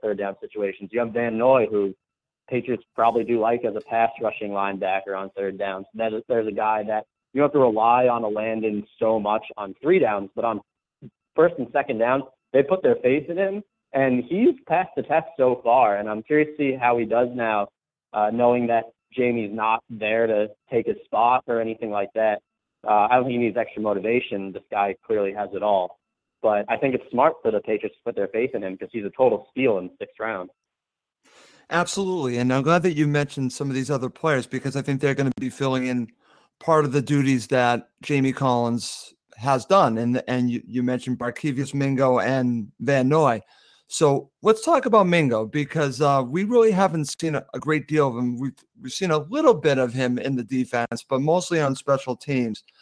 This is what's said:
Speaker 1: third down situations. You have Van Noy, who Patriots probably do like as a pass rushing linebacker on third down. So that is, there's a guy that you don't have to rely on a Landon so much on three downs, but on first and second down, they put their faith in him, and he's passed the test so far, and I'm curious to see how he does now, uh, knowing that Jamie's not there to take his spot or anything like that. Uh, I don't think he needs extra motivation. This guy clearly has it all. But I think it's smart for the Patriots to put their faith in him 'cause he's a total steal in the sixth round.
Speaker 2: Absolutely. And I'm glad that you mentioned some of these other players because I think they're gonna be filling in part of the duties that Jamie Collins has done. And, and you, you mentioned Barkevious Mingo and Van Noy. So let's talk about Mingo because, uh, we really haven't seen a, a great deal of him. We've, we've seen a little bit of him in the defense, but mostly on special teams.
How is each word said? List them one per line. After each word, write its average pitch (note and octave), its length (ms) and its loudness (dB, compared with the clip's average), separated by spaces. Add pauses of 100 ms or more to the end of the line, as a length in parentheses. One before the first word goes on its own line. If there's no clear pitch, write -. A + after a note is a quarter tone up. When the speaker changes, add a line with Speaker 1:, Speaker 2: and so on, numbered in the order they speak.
Speaker 1:
third G#2 160 -4
down G2 220 -6
situations. G2+ 520 -8
You A#2 80 -2
have A#2 120 -4
Van A#2 260 -2
Noy, B2 280 4
who G2+ 280 -2 (540)
Patriots B2 360 -4 (100)
probably A2+ 300 2
do A#2 160 0
like A#2 240 0
as G#2 100 -4
a G#2+ 60 -8
pass A2+ 300 0 (100)
rushing G#2+ 300 -6
linebacker G2 680 -4
on G2 140 -8
third G2 280 -6
down. F#2+ 260 -6
So - 140 -20
that A2+ 140 -4
is, A2+ 160 -6
there's A#2 180 0
a G#2+ 60 -4
guy G#2+ 320 -2
that G#2+ 220 -4 (260)
you C3+ 80 -2
don't D3 60 4
have C#3+ 80 -4
to D3 40 2
rely A#2+ 480 4
on A#2+ 160 0
a G#2+ 60 -4
Landon G#2+ 580 -4 (120)
so A2 200 2
much G#2 260 -2 (120)
on G2 260 -10
three F3 160 4
downs, G#2 380 0
but A2+ 80 -2
on A2 160 -2 (720)
first E3 240 4
and B2 140 -6
second C3+ 260 -2
down, B2+ 240 2 (300)
they C#3 100 6
put F3+ 200 -2
their B2 200 4
faith C#3 260 0
in E3+ 80 -8
him, G3 280 -4 (280)
and C3 300 2
he's A3+ 320 0 (140)
passed F3+ 260 0
the C#3 80 -4
test D#3+ 240 0 (100)
so B2+ 280 2
far, A#2 320 4
and G#2 120 -4
I'm A2 140 -6
curious D3+ 340 0
to - 0 -
see C3+ 200 0
how A#2+ 220 2
he A#2 60 -2
does A#2 300 0
now, A2 320 -2 (460)
uh, G#2+ 200 0
knowing A#2+ 360 2
that A#2 160 2 (280)
Jamie's A#2+ 400 -2
not A2 380 -2
there A2 380 0
to G#2+ 220 0 (200)
take A#2 160 -2
his G#2+ 180 -2
spot A#2+ 440 2
or A#2 120 -2
anything A2+ 300 -6
like G2+ 240 -4
that. A2 280 0 (440)
Uh, G#2+ 240 4
I B2+ 60 6
don't B2+ 80 2
think B2+ 80 -4
he A#2+ 60 -2
needs A#2 180 -2
extra G#2+ 260 -6
motivation. G#2 720 -2
This - 180 -14
guy G2+ 240 -2 (100)
clearly G2+ 280 -2
has G2+ 200 -6
it F#2+ 100 -8
all. G2 360 0 (420)
But G#2 280 2
I A2+ 80 -2
think C3+ 180 0
it's - 160 -8
smart C#3+ 320 2
for A#2 80 0
the G#2 100 0
Patriots G#2+ 360 -4
to - 80 -20
put A#2+ 100 -6
their G2 140 -4
faith B2 260 -4
in G#2 80 -6
him F#2+ 140 -8
'cause F#2+ 160 -14
he's A2 120 -8
a G2 60 -8
total A2+ 400 0
steal B2 280 0
in F2+ 100 -8
the - 100 -20
sixth - 220 -14
round. G2+ 300 -6 (1200)
Speaker 2:
Absolutely. E3+ 680 -2
And B2 140 2
I'm C3+ 100 2
glad E3 220 2
that F3+ 80 0
you D3+ 160 0
mentioned C#3+ 440 -2
some C#3 160 -8
of C3 60 -4
these C3 160 -4
other C3 180 -2
players C#3 380 -2
because C3 300 -6
I C3+ 60 -2
think C3+ 180 -4
they're C#3 140 2
gonna C3+ 260 0
be B2+ 100 -6
filling C3 360 -2
in B2 220 -4 (520)
part D#3 240 4
of C#3+ 80 -4
the C#3+ 100 2
duties C3+ 460 2
that A#2+ 400 2 (140)
Jamie C3+ 300 0
Collins A#2+ 840 -2 (220)
has B2+ 280 0
done. D3 340 4
And, A#2+ 300 0
and B2 200 0
you, A#2+ 160 -4
you B2 200 -4
mentioned B2+ 340 -4
Barkevious C3+ 560 -6
Mingo C3+ 460 2
and A#2+ 580 0
Van C3 300 2
Noy. C#3 340 4 (460)
So C#3+ 420 2 (120)
let's A3 220 2
talk D#4+ 220 2
about G#3 200 6
Mingo C#3 380 2
because, C#3+ 560 -2
uh, C#3 260 4
we E3+ 180 -2
really A3+ 280 4
haven't E3 340 2
seen D#3+ 300 -4
a, - 180 -6
a C3 60 -8
great C#3+ 280 -2
deal D3+ 200 2
of A#2 80 -4
him. B2 220 -4
We've, C3 260 -8 (160)
we've C3 120 -12
seen F#3 180 -2
a D#3 80 2
little A#3+ 360 2
bit C#3+ 240 2
of B2 140 0
him B2 260 0
in C3+ 160 -2
the B2 80 -2
defense, A#2+ 640 -4
but C3 120 0
mostly E3 400 0
on C3+ 160 0
special C3 400 -2
teams. B2 480 -2 (180)